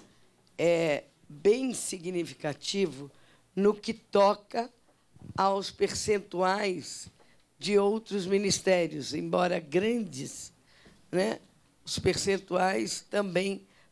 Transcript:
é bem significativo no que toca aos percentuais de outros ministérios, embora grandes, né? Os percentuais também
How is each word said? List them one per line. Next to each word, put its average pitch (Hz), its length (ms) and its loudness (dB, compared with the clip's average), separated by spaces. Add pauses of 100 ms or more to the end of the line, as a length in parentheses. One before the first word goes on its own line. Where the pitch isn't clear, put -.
(580)
é 165 460 2 (220)
bem 220 460 2
significativo 165 1400 -4 (460)
no 202 160 4
que 214 220 -6
toca 208 760 0 (640)
aos 196 360 2
percentuais 196 1400 -2 (480)
de 202 200 2
outros 202 480 0
ministérios, 180 880 2
embora 175 440 0
grandes, 175 920 -4 (580)
né? 190 300 0 (440)
Os - 140 -6
percentuais 190 1000 0
também 196 680 -2 (260)